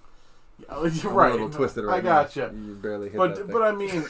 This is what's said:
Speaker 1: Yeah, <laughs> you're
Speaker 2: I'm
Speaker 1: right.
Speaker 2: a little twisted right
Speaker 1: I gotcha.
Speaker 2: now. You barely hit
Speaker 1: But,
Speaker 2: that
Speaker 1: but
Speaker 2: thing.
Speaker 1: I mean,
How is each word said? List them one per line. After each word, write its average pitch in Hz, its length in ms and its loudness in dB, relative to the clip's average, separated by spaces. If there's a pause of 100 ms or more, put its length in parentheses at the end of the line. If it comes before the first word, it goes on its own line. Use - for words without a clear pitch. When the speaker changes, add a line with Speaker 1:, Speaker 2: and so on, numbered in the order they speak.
(600)
Speaker 1:
Yeah, - 240 -8
<laughs> 170 40 2
you're 165 240 -2
Speaker 2:
I'm 190 60 2
Speaker 1:
right. 160 140 8
Speaker 2:
a - 20 0
little 110 160 0
twisted 131 340 -2
right - 140 0
Speaker 1:
I 185 40 0
gotcha. 147 520 2
Speaker 2:
now. 107 140 -12
You 104 80 -12
barely 101 340 -6
hit 101 80 -8
Speaker 1:
But, 185 200 2
Speaker 2:
that 202 100 -8
Speaker 1:
but - 60 -8
Speaker 2:
thing. 226 100 2
Speaker 1:
I 214 80 4
mean, 190 380 -4